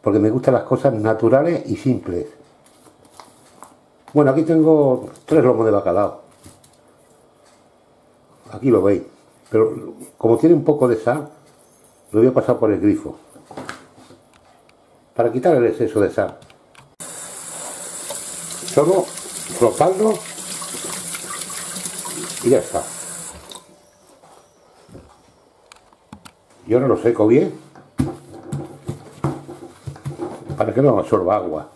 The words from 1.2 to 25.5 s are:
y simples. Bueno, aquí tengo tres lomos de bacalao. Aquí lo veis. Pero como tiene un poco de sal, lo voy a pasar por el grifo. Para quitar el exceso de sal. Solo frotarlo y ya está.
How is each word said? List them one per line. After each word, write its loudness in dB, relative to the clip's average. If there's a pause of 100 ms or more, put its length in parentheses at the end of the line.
y -4
simples. -2 (1900)
Bueno, 6
aquí 2
tengo 4 (160)
tres 4
lomos 4
de 4
bacalao. 0 (2250)
Aquí 0
lo 6
veis. 2 (480)
Pero 0 (220)
como 4
tiene 6
un 2
poco 2
de 2
sal, -4 (840)
lo 2
voy 8
a 2
pasar 2
por 2
el 0
grifo. 0 (2000)
Para 2
quitar 2
el 4
exceso 0
de 2
sal. -4 (2250)
Solo 2
frotarlo 0 (2250)
y 2
ya 6
está. -4 (3750)